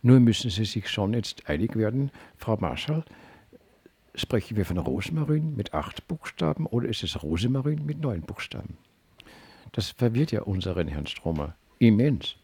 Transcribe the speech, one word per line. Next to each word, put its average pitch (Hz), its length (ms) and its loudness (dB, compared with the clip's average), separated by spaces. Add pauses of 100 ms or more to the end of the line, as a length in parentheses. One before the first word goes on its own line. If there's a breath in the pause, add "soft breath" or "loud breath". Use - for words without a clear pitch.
Nur 127 180 10
müssen 117 300 6
Sie 104 160 -2
sich - 240 -6
schon 104 240 0
jetzt - 340 -6
einig 131 280 -2
werden, 117 340 0 (280 loud breath)
Frau 110 200 0
Marschall, 151 460 -2 (1120 loud breath)
sprechen - 420 -2
wir 98 80 2
von 87 140 -2
Rosmarin 151 760 -2
mit 104 200 -6
acht - 320 -6
Buchstaben - 580 -4
oder 120 220 -2
ist - 160 -4
es - 180 -6
Rosemarin 131 640 0
mit 147 160 -6
neun 110 200 -2
Buchstaben? - 560 -12 (960 loud breath)
Das - 180 -2
verwirrt 123 400 0
ja 107 100 -2
unseren 90 460 -2
Herrn 73 180 -4
Stromer 78 500 -4 (220)
immens. 117 680 4